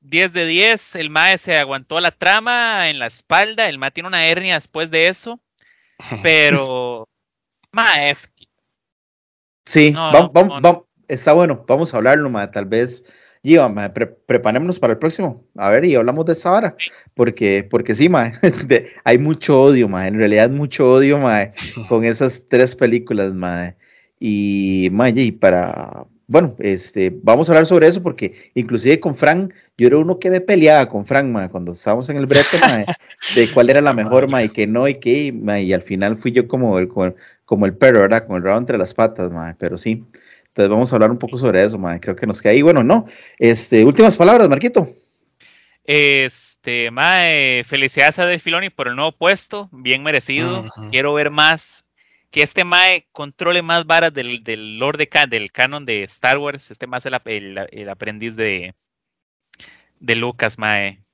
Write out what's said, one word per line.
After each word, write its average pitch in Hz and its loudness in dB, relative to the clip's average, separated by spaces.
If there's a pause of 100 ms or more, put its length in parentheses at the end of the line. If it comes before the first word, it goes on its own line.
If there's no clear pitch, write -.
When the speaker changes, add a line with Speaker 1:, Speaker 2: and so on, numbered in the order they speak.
Speaker 1:
diez 165 -2
de 170 -4
diez, 202 0
el 156 -8
mae 175 2
se 175 -4
aguantó 139 -4
la 175 0
trama 220 -2
en 147 -4
la 123 -8
espalda, 208 -2
el 143 -8
mae 135 -6
tiene 170 -12
una 175 -2
hernia 180 -2
después 160 -8
de 160 2
eso, 233 -10 (580)
Speaker 2:
<laughs> 107 -14
Speaker 1:
pero, 135 0 (640)
mae, 147 0
es - -8
que - -20 (1200)
Speaker 3:
Sí, 151 4
Speaker 1:
no, 156 -4
Speaker 3:
vam-, 151 8
Speaker 1:
no, 170 0
Speaker 3:
vam-, 180 6
Speaker 1:
no, 143 -8
Speaker 3:
vam-, 175 4 (240)
está 135 0
bueno, 160 0
vamos 151 0
a 123 -4
hablarlo, 135 2
ma, 101 -6
tal 101 -8
vez, 117 -4 (380)
Giva, 147 4
ma, 101 -6
pre-, 113 -4
preparémonos 123 -2
para - 0
el 110 -16
próximo, 160 -6 (120)
a 98 -2
ver, 127 4
y 170 2
hablamos 127 0
de 165 0
esa 165 -4
vara, 202 0
Speaker 1:
Sí. 170 -14 (240)
Speaker 3:
porque, 104 0
porque 120 -2
sí, 135 2
ma, 123 0 (100)
<laughs> - 0
de, 123 0 (120)
hay 120 4
mucho 147 2
odio, 131 4
ma, 92 -4
en 104 -4
realidad 107 4
mucho 139 0
odio, 139 4
ma, 107 -2
Speaker 2:
<laughs> - -14
Speaker 3:
con 117 0
esas 120 -4
tres 127 2
películas, 117 -2
ma, 87 -8 (460)
y, 98 -2
ma, 117 2
y 117 0
para, 87 -2 (220)
bueno, 147 2
este, 95 -4 (100)
vamos 135 2
a 170 4
hablar 160 6
sobre 165 4
eso, 180 0
porque 127 -10
inclusive 120 0
con 151 -6
Frank, 175 0 (240)
yo 120 4
era 135 6
uno 175 -2
que 185 -2
me 185 2
peleaba 156 4
con 101 -8
Frank, 139 0
ma, 107 -6
cuando 87 -10
estábamos 110 -4
en 147 -6
el 139 -4
brete, 143 2
ma, 254 2
Speaker 2:
<laughs> - -10
Speaker 3:
de - 4
cuál 123 4
era 139 4
la 147 2
Speaker 2:
Qué 127 0
Speaker 3:
mejor, 123 2
Speaker 2:
madre. 139 -4
Speaker 3:
ma, 127 0
y 107 -2
que 107 -4
no, 120 0
y 131 -2
que, 135 -2
ma, 104 -4
y 95 -2
al 92 -2
final 101 -4
fui 120 -6
yo 120 0
como 120 -2
el, 90 -2
como, 92 -4 (300)
como 104 0
el 95 -2
perro, 123 6
¿verdad? 113 2
Con 98 -8
el 90 -6
rabo 95 0
entre 123 -4
las 92 -4
patas, 107 -2
ma, 85 -12
pero 87 -8
sí. 113 -6 (440)
Entonces 101 0
vamos 120 0
a 123 0
hablar 110 4
un 120 -6
poco 127 -10
sobre 107 2
eso, 107 -4
ma, 87 -8
creo 92 -8
que - -8
nos 104 -6
queda 104 2
ahí. 131 4
Bueno, 151 4
no, 202 2 (320)
este, 113 4
últimas 208 6
palabras, 208 6
Marquito. 165 0 (920)
Speaker 1:
Este, 135 -2
mae, 147 0
felicidades 139 -2
a 180 0
Dave 175 -2
Filoni 175 -6
por 135 -10
el 120 -8
nuevo 151 -4
puesto, 196 -4
bien 131 -6
merecido. 156 -4
Speaker 2:
Ujú. 107 -18
Speaker 1:
Quiero 135 -2
ver 147 -2
más, 156 -2 (460)
que 147 -2
este 180 -2
mae 180 0
controle 165 -4
más 165 -2
varas 165 0
del, 123 -10
del 107 -12
lore 143 -4
de 151 -4
ca-, 147 0
del 113 -8
canon 139 -4
de 107 -6
Star 127 -2
Wars. 143 -10
Este 107 -16
mae 123 -10
es 123 -12
el 131 -10
ap-, 123 -10
el, 101 -10 (140)
el 104 -18
aprendiz 107 -14
de, 95 -6 (1300)
de 117 -4
Lucas, 117 -6
mae. 101 -6 (140)